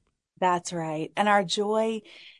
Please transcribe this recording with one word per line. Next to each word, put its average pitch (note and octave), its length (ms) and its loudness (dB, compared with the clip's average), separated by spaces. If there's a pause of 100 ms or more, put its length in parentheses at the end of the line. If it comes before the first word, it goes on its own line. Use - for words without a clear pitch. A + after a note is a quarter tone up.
(380)
That's F3+ 360 0
right. D#3+ 420 -6
And G3+ 100 0
our G#3 160 6
joy G#3+ 600 -2 (380)